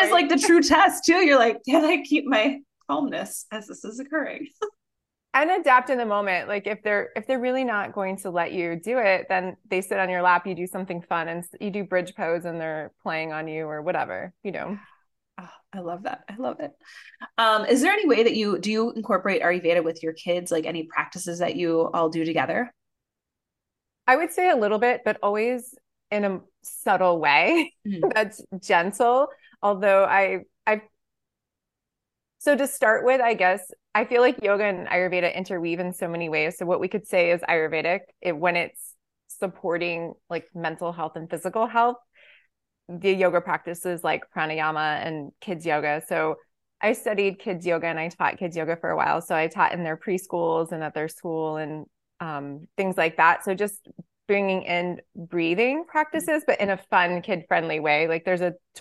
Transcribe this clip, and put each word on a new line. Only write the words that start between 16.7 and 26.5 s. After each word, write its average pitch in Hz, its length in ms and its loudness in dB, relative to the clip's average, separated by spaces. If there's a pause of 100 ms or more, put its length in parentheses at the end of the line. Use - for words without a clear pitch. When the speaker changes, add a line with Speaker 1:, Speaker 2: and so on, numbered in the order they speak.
Speaker 1:
Um, 220 280 2
is 240 160 4
there 370 120 4
any 415 140 0
way 226 160 4
that 226 120 4
you, 202 240 -2
do 202 100 -4
you 220 220 0
incorporate 202 500 -2
Ayurveda 170 420 2
with 160 200 -4
your 160 100 -4
kids? 175 380 -4
Like, 160 140 0
any 165 180 -6
practices 170 560 -6
that 170 160 -2
you 165 380 0
all 165 160 0
do 165 160 -4
together? 160 480 -2 (1300)
Speaker 2:
I 254 100 6
would 339 160 -2
say 370 160 2
a 302 80 4
little 214 220 2
bit, 240 260 2
but 214 180 0
always 226 500 -2 (360)
in 208 160 -2
a 185 160 -2 (220)